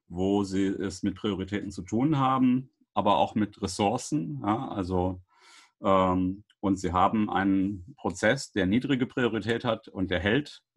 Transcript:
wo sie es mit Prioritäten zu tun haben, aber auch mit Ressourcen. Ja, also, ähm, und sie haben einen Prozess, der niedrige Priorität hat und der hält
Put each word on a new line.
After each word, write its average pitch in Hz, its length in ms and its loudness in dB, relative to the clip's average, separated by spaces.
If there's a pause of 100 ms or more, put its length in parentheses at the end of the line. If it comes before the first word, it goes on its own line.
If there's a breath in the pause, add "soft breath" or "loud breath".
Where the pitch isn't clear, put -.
wo 98 360 2
sie 95 220 0
es 95 380 -4
mit 95 120 -2
Prioritäten 98 560 -4
zu 90 120 -10
tun 135 340 0
haben, 131 540 2 (220)
aber 101 240 2
auch 98 180 0
mit 104 260 -2
Ressourcen. 131 840 -2
Ja, 110 240 -2
also, 92 540 -2 (600 soft breath)
ähm, 95 600 2 (160)
und 98 180 2
sie 90 140 -2
haben 101 380 2
einen 98 680 0
Prozess, 110 560 -2
der 98 140 0
niedrige 127 400 0
Priorität 113 580 -2
hat 113 240 -2
und 92 240 -4
der 87 80 2
hält 110 440 0 (140)